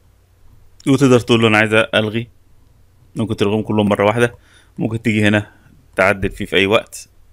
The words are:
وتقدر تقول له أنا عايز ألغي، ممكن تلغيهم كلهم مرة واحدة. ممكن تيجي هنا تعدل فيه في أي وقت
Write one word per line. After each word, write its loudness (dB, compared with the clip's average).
وتقدر 4
تقول 0
له 2
أنا 2
عايز 0
ألغي، -2
ممكن -6
تلغيهم -2
كلهم -2
مرة 0
واحدة. 0
ممكن -6
تيجي 0
هنا -2
تعدل 0
فيه -12
في -6
أي 4
وقت -4